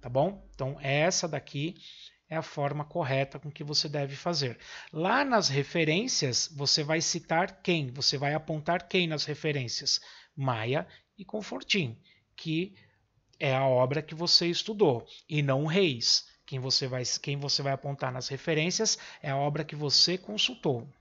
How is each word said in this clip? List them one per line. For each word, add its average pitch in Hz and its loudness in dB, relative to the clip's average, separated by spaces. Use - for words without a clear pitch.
tá 123 -12
bom? 147 2
Então, 135 -6
essa 156 2
daqui 151 -4
é 156 -8
a 160 -2
forma 143 -4
correta 135 0
com 143 -10
que - -12
você 147 -2
deve 143 -2
fazer. 139 -2
Lá 196 0
nas 226 4
referências, 156 2
você 143 2
vai 160 0
citar 170 0
quem? 156 2
Você 139 -2
vai 143 0
apontar 156 -2
quem 185 2
nas 151 -2
referências? 143 -2
Maia 131 0
e 196 -16
Confortin, 196 -2
que 165 -4
é 135 2
a 135 2
obra 131 4
que 156 -10
você 170 4
estudou, 175 2
e 151 0
não 139 2
Reis. 156 2
Quem 135 -6
você 131 0
vai, 127 -2
quem 143 -4
você 143 -2
vai 139 0
apontar 139 -4
nas 127 -6
referências 165 0
é 147 -6
a 135 0
obra 147 0
que 151 -8
você 151 4
consultou. 180 -2